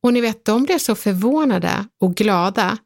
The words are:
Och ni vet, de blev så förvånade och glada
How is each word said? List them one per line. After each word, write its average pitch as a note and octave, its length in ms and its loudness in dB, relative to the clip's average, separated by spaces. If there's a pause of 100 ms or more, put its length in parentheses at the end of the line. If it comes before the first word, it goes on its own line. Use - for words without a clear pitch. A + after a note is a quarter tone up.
Och A#3+ 100 2
ni B3 80 2
vet, A3+ 240 -4
de A3+ 180 2
blev D#4+ 160 0
så - 160 -2
förvånade G#3 880 0 (160)
och F#3 140 2
glada G3 720 0